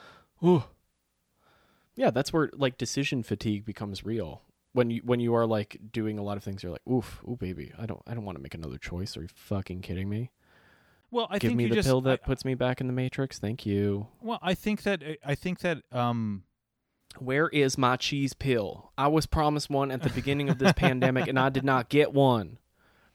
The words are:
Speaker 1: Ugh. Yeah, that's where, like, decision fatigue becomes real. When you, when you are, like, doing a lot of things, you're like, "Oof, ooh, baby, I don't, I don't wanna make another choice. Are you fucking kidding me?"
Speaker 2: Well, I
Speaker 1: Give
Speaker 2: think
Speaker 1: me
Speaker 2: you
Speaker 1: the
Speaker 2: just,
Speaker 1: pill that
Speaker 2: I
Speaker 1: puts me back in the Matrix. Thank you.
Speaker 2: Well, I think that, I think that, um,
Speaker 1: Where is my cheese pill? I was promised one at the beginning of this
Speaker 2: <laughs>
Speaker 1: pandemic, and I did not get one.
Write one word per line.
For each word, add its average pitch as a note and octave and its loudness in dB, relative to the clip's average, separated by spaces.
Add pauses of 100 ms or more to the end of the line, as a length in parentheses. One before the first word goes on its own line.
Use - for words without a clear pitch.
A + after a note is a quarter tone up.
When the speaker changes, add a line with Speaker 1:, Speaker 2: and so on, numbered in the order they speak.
(420)
Speaker 1:
Ugh. E3+ 6 (1300)
Yeah, B3 4
that's B2 0
where, D#3 2
like, C3 0
decision C#3 -2
fatigue G#2 -2
becomes G2+ -8
real. G#2 -6 (300)
When A#2+ 2
you, A#2 -4
when A#2+ 2
you A#2 2
are, A#2 4
like, A2 -2 (140)
doing G#2+ -2
a G2+ -6
lot G2+ -4
of G2+ -10
things, G2 -8
you're F2+ -8
like, - -14
"Oof, B2 -2
ooh, A#2+ -6
baby, F2+ -8
I A2+ -8
don't, G#2+ -10
I A#2 -8
don't A2+ -8
wanna F2+ -10
make C#2 -14
another D#2 -10
choice. F2+ -10
Are D#2+ -10
you F2 -10
fucking G2 -6
kidding F#2+ -6
me?" A2 -6 (800)
Speaker 2:
Well, A#3 -2
I G3+ -2
Speaker 1:
Give - 2
Speaker 2:
think A#3+ 2
Speaker 1:
me - 2
Speaker 2:
you G#3+ 2
Speaker 1:
the A3+ 2
Speaker 2:
just, F3 2
Speaker 1:
pill C3 4
that C3 2
Speaker 2:
I - -14
Speaker 1:
puts C3+ -4
me C3 -2
back B2+ -2
in C3 -4
the B2+ -4
Matrix. B2+ -4
Thank G#2+ -6
you. G2+ 0 (120)
Speaker 2:
Well, A3+ -6
I F#3 0
think G#3+ -2
that, G3 -2 (220)
I C#3+ -2
think F3+ -6
that, E3+ -2 (120)
um, A#2 -2 (760)
Speaker 1:
Where C3+ 0
is C3+ 2
my B2+ 4
cheese C#3 -2
pill? A#2 -2
I C#3 2
was D#3 4
promised D3+ 0
one C#3 0
at C3 -4
the C3+ 0
beginning C#3 0
of B2+ 0
this E3 6
Speaker 2:
<laughs> - 0
Speaker 1:
pandemic, C3 4
and C3+ 0
I C3 6
did C3 0
not C3 4
get C#3+ 6
one. B2+ 4 (560)